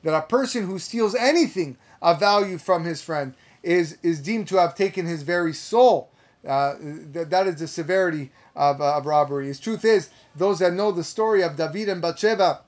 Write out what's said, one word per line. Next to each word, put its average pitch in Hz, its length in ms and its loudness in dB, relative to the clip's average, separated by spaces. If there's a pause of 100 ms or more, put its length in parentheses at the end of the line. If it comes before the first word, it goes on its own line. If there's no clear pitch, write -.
that 156 120 2
a 151 60 2
person 240 440 -2
who 185 140 -6
steals 220 360 -2
anything 247 600 0 (260)
of 170 180 4
value 202 380 2
from 170 280 0
his 170 160 -6
friend 143 320 -6 (300)
is, 170 400 0
is 165 180 0
deemed 208 260 -4
to 190 100 0
have 170 180 2
taken 190 300 -2
his 165 180 -6
very 170 300 -2
soul. 226 580 2 (360)
Uh, 139 280 0 (380)
th-, 165 140 -6
that 185 200 2
is 175 80 -2
the 156 120 -8
severity 165 640 -2 (240)
of, 143 240 0
uh, 147 180 0
of 139 80 -4
robbery. 143 460 0
The 139 60 -10
truth - 260 -6
is, 214 260 4 (260)
those 180 240 0
that 175 140 2
know 202 180 0
the 170 120 -4
story 220 380 0
of 160 140 -2
David 160 340 -4
and 180 120 -4
Bathsheba 180 680 0